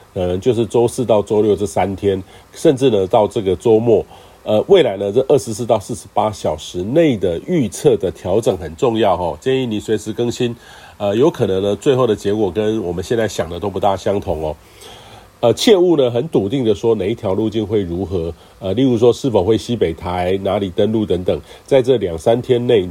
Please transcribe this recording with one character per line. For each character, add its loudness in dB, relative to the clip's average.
呃， -2
就 0
是 0
周 2
四 -6
到 2
周 0
六 2
这 -4
三 -2
天， -2
甚 2
至 2
呢 2
到 2
这 -4
个 0
周 2
末。 2
呃， 0
未 8
来 0
呢， -4
这 0
二 4
十 -6
四 -6
到 2
四 -8
十 -12
八 0
小 -4
时 -10
内 2
的 -2
预 0
测 2
的 -4
调 -2
整 0
很 -12
重 0
要 2
哦， -4
建 -2
议 -4
你 -4
随 -4
时 -10
更 -4
新。 -4
呃， -2
有 4
可 -2
能 0
呢， 0
最 0
后 2
的 2
结 -2
果 0
跟 -2
我 -4
们 -6
现 -4
在 0
想 -6
的 -8
都 -4
不 -6
大 0
相 -2
同 -4
哦。 -6
呃， 4
切 4
勿 4
呢 4
很 -2
笃 0
定 -2
的 4
说 0
哪 -2
一 -2
条 -4
路 -2
径 -2
会 0
如 -4
何， -4
呃， -4
例 0
如 4
说 6
是 -2
否 2
会 2
西 -6
北 0
抬， -2
哪 -2
里 -4
登 0
陆 0
等 -2
等， -2
在 4
这 2
两 -4
三 2
天 0
内 2